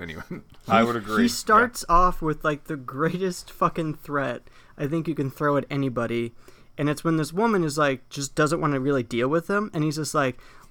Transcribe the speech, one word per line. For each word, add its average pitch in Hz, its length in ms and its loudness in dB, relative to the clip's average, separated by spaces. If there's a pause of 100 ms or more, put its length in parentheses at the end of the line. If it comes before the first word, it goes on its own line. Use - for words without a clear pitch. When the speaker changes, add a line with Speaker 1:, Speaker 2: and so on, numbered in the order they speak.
Speaker 1:
anyway, 82 220 -12 (220)
<laughs> - 240 -20
Speaker 2:
I 113 140 6
would 117 140 2
agree. 107 280 0
Speaker 3:
He 247 40 4
starts 233 600 2
Speaker 2:
Yeah. 170 80 4
Speaker 3:
off 180 260 4
with, 156 220 -2
like, 151 200 -2
the 160 120 -6
greatest 165 720 -4
fucking 165 440 -2
threat 139 480 -4 (340)
I 147 100 -4
think 156 200 -2
you 165 80 -2
can 135 160 -2
throw 147 260 0
at 131 140 0
anybody, 117 640 -2 (420)
and 147 140 -2
it's 147 140 -4
when 165 120 2
this 156 160 -2
woman 208 300 2
is, 151 160 -2
like, 139 300 0
just - 260 -8
doesn't 156 260 2
wanna 147 200 0
really 135 240 0
deal 120 240 0
with 165 200 0
him, 208 240 0
and 151 120 0
he's 156 120 0
just 151 200 -4
like, 135 200 0 (340)